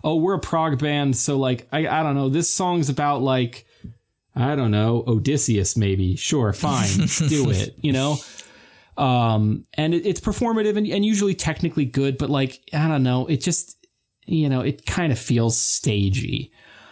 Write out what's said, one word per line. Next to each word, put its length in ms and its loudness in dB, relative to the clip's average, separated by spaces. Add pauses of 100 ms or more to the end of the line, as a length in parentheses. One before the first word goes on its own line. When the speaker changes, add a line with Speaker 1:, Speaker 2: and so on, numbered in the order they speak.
Speaker 1:
"Oh, 120 2
we're 180 2
a 60 -2
prog 380 -2
band, 380 0
so, 220 0
like, 340 -2
I, 140 0
I 160 0
don't 140 0
know, 120 0
this 240 0
song's 360 0
about, 340 0
like, 440 0 (680)
I 220 0
don't 140 2
know, 360 2
Odysseus, 680 0
maybe. 400 2
Sure, 360 0
fine, 360 -2 (180)
Speaker 2:
<laughs> 220 0
Speaker 1:
do 220 2
it," 300 -2
you 120 0
know? 240 0 (800)
Um, 680 2 (100)
and 200 0
it, 100 0
it's 160 0
performative 560 0
and, 100 0
and 200 0
usually 280 2
technically 520 -2
good, 320 -2
but, 120 -2
like, 300 -2 (140)
I 140 2
don't 140 2
know, 260 2
it 120 2
just, 360 -4 (500)
you 220 2
know, 120 2
it 260 -4
kind 260 -2
of 60 -2
feels 400 0
stagey. 960 -2 (400)